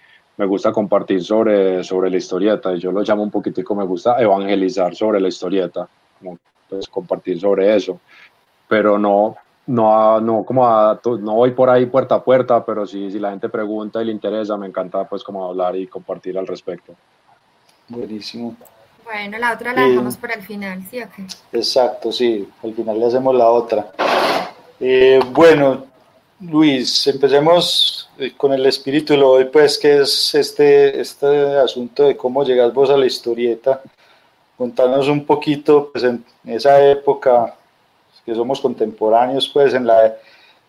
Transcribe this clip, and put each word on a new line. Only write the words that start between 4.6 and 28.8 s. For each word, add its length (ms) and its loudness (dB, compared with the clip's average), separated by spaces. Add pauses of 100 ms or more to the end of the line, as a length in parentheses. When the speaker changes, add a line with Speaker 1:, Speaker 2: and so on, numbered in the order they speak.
Speaker 1:
sobre 260 0
la 80 0
historieta, 600 -6 (320)
como, 180 -16 (300)
pues, 200 -10
compartir 520 -6
sobre 340 2
eso, 260 -4 (680)
pero 300 2
no, 380 0 (300)
no 260 2 (240)
a, 40 2
no 240 -2
como 220 0
a 360 2
to-, 160 -2
no 160 -6
voy 180 2
por 180 2
ahí 160 4
puerta 300 0
a 80 -4
puerta, 400 2
pero 220 -6
sí, 240 -10
si 80 -10
la 120 -6
gente 180 -10
pregunta 540 -6
y 40 -4
le 60 -6
interesa, 440 -6
me 100 -10
encanta, 420 -8
pues, 160 -10
como 220 -10
hablar 300 -4
y 100 -6
compartir 520 -12
al 80 -8
respecto. 480 -12 (920)
Speaker 2:
Buenísimo. 680 -12 (480)
Speaker 3:
Bueno, 340 -12
la 140 -2
otra 200 -8
la 140 0
Speaker 2:
Eh, 40 4
Speaker 3:
dejamos 260 -2
para 180 -10
el 80 -14
final, 480 -12
¿sí 120 -12
o 120 -16
qué? 100 -16 (280)
Speaker 2:
Exacto, 600 -2
sí, 360 -2 (140)
al 120 -10
final 240 -6
le 80 0
hacemos 280 0
la 160 4
otra. 400 -2 (920)
Eh, 400 4 (120)
bueno, 540 4 (540)
Luis, 680 0
empecemos, 1120 2
eh, 180 -8
con 160 0
el 140 0
espíritu 480 0